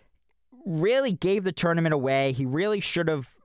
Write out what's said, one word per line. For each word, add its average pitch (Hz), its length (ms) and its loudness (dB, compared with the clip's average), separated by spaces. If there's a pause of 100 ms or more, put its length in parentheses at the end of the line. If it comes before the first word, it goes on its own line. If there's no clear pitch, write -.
(640)
really 208 480 2
gave 190 300 0
the 185 80 -2
tournament 165 420 2
away. 135 380 2
He 131 140 -2
really 190 340 0
should 170 280 -2
have, 147 360 -4